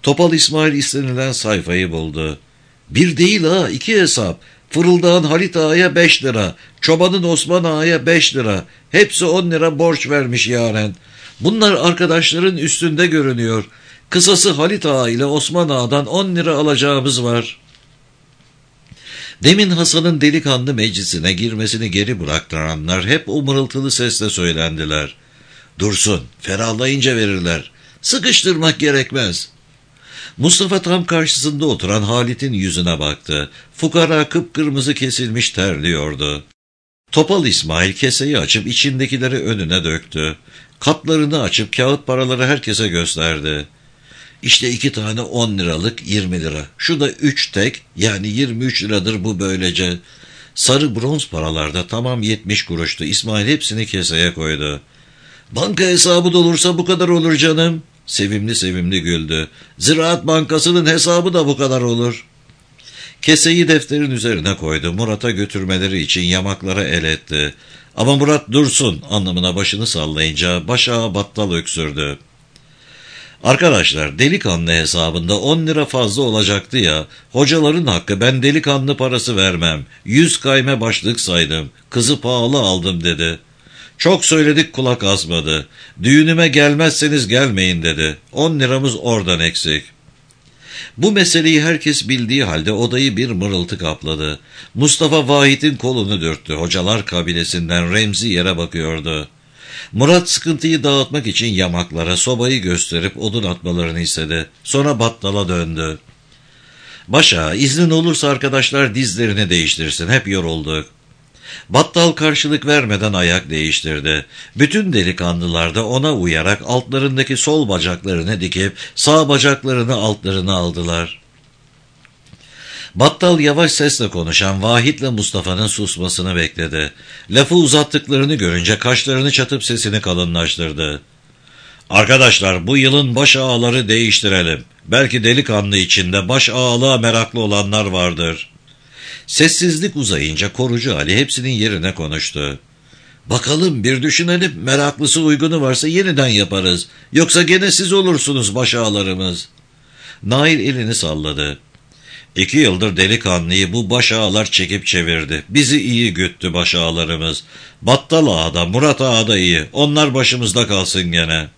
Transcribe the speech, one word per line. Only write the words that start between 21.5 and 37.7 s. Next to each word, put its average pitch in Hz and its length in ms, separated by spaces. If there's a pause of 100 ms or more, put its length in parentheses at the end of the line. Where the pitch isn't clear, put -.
geri 101 300
bıraktıranlar 80 840
hep 156 220
o 151 140
mırıltılı 135 480
sesle 117 400
söylendiler. 80 840 (640)
"Dursun, 98 440 (180)
ferahlayınca 117 760
verirler. 90 540 (320)
Sıkıştırmak 175 760
gerekmez." 131 720 (880)
Mustafa 175 460
tam 175 220
karşısında 151 640
oturan 104 360
Halit'in 120 500
yüzüne 87 460
baktı. 76 520 (260)
Fukara 160 520
kıpkırmızı 147 680
kesilmiş 123 560
terliyordu. 76 960 (680)
Topal 160 340
İsmail 87 460